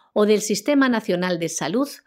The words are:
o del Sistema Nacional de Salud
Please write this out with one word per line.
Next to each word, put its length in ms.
o 100
del 160
Sistema 460
Nacional 520
de 80
Salud 400